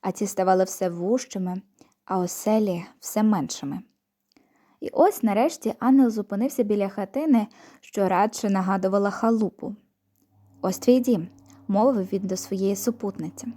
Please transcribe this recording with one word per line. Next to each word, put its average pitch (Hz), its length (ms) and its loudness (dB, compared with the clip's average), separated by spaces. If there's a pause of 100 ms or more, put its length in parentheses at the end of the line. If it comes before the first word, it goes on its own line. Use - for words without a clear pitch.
а 185 120 -4
ці 202 140 -4
ставали 190 380 2
все 185 240 -4
вужчими, 185 720 -4 (420)
а 185 140 -4
оселі 185 680 -2 (160)
все - 220 -2
меншими. 160 580 -2 (1000)
І - 120 -8
ось 381 300 4
нарешті 220 560 0
ангел 262 320 6
зупинився 220 520 -2
біля 202 260 0
хатини, 220 580 0 (340)
що 196 280 -2
радше 202 420 2
нагадувала 190 600 0
халупу. 214 680 -2 (840)
"Ось 185 160 -2
твій 254 220 4
дім", 208 280 0 (400)
мовив 208 440 2
він 196 140 -4
до 185 100 -4
своєї 196 400 -2
супутниці. 202 800 -6